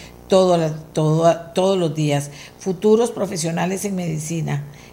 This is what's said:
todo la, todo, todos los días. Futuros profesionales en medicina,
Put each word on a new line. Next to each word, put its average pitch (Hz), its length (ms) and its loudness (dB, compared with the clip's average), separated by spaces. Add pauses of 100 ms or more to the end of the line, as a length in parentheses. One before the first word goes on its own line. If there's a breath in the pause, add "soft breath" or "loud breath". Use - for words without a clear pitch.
(280 loud breath)
todo 185 280 4
la, 160 160 0 (200)
todo, 160 440 2 (180)
todos 190 240 2
los 160 160 0
días. 143 360 0 (280 loud breath)
Futuros 214 520 2
profesionales 185 720 -4
en 202 100 -4
medicina, 156 680 -4 (280 loud breath)